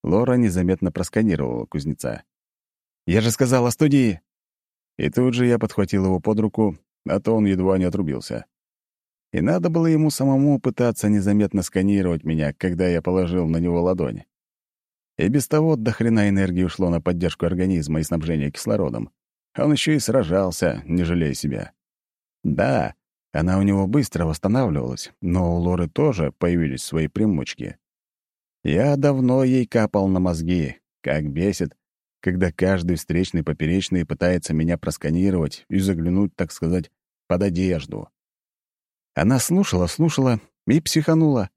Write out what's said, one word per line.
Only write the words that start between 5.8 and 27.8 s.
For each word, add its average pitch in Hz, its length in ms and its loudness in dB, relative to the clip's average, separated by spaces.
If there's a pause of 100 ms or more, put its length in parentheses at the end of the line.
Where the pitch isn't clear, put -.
его 92 140 2
под 110 220 0
руку, 107 360 0 (300)
а 92 140 0
то 113 120 0
он 107 120 2
едва 95 320 2
не 90 80 2
отрубился. 73 640 -6 (840)
И - 80 0
надо 170 280 0
было 165 180 0
ему 156 240 2
самому 139 480 2
пытаться 117 500 0
незаметно 101 540 2
сканировать 95 600 0
меня, 78 300 -2
когда 90 340 -2
я 85 140 2
положил 90 460 0
на 82 100 0
него 85 240 0
ладонь. 82 420 -2 (920)
И 85 100 0
без 135 200 0
того 156 280 2
до 113 160 -2
хрена 113 380 2
энергии 92 340 2
ушло 90 260 0
на 82 120 0
поддержку 87 460 -2
организма 85 520 0
и 78 40 -2
снабжение 78 480 -2
кислородом. 69 580 -4 (480)
Он 147 140 2
еще 156 220 0
и 143 60 2
сражался, 90 840 0
не 87 180 0
жалея 82 300 0
себя. 62 400 -6 (680)
Да, 92 500 0 (380)
она 87 260 0
у 98 60 2
него 98 240 2
быстро 107 380 -2
восстанавливалась, 80 920 -2
но 87 360 0
у 87 40 0
Лоры 87 300 0
тоже 101 480 0
появились 85 460 0
свои 80 240 -2
примочки. 98 680 -4 (840)